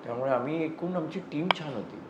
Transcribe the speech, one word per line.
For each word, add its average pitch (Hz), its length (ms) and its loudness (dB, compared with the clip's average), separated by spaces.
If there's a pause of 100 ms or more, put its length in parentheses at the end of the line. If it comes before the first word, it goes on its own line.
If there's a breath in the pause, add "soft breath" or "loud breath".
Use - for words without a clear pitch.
त्यामुळे 123 260 0
आम्ही 143 340 4
एकूण 175 320 -2
आमची 160 240 -2
टीम 160 280 0 (100)
छान 151 160 -4
होती. 101 240 -4 (120)